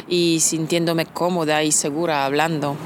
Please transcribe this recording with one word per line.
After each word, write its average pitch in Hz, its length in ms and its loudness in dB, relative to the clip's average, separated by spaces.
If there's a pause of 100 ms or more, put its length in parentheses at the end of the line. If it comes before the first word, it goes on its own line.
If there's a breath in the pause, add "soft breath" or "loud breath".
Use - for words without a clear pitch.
y 170 340 2
sintiéndome 165 640 0
cómoda 160 580 0
y 151 80 0
segura 151 540 0
hablando. 147 500 0 (100)